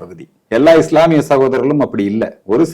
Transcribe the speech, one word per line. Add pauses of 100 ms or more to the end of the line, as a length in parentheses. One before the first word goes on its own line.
பகுதி. (340)
எல்லா (100)
இஸ்லாமிய (100)
சகோதரர்களும்
அப்படி
இல்ல. (280)
ஒரு